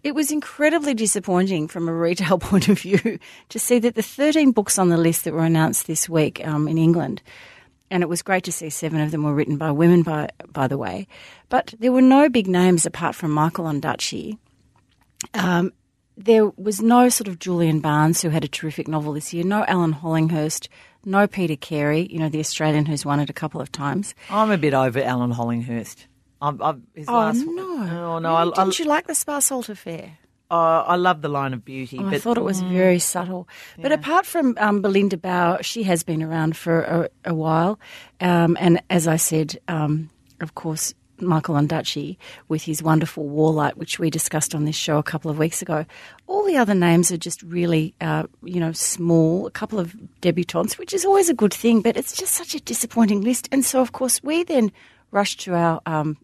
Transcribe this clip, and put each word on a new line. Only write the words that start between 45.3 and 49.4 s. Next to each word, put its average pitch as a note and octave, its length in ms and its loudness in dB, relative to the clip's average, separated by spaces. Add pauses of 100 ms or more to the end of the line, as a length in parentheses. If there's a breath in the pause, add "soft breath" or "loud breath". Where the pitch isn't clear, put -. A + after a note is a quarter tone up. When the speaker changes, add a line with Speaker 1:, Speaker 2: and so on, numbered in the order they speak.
Speaker 1:
weeks D#3+ 220 -2
ago. D#3 240 -4 (420 loud breath)
All G4+ 200 -2
the F4 100 2
other G#3 180 2
names F3 380 4
are E3+ 60 -4
just - 240 -10
really, E3 580 -2
uh, D#3 240 -2 (180)
you F3+ 160 -6
know, E3 140 -2
small, E3+ 720 2